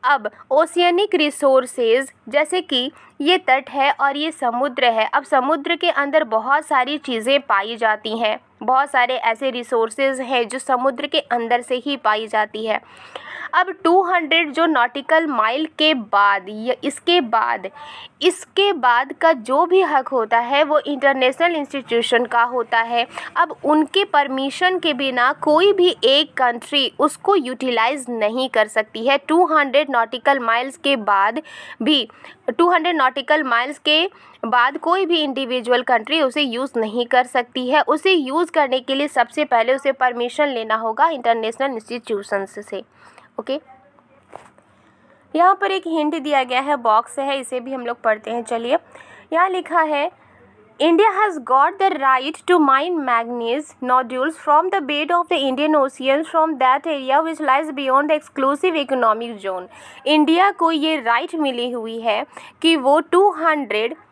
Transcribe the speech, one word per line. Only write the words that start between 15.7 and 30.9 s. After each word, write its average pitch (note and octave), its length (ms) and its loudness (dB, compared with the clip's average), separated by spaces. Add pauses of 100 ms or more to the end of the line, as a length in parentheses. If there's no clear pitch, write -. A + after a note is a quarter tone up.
के D#4 160 4
बाद G3+ 540 0
या A3 260 -4 (100)
इसके E4+ 360 0
बाद, A3 500 -2 (520)
इसके G4 500 0
बाद B3+ 400 0
का E4 200 2
जो C4+ 340 0
भी F#4 160 4
हक D4 260 0
होता A#3 300 0
है C4+ 260 2
वो D4 140 2
international C#4 800 0
institution B3 680 -2
का A#3+ 160 2
होता A#3+ 380 -2
है। A#3 260 -2 (300)
अब E4 280 0
उनके D4+ 400 2
permission C#4+ 720 0
के D#4 160 -2
बिना B3+ 380 0
कोई D#4+ 400 4
भी F4+ 320 2
एक C#4+ 300 2
country B3 640 -2
उसको D4 380 0
utilize B3+ 720 -2
नहीं A#3 400 -2
कर A3 180 2
सकती A3 420 -4
है। C#4 100 2
two E4 280 2
hundred C#4+ 440 2
nautical B3 480 0
miles A#3+ 380 -2
के C#4 200 0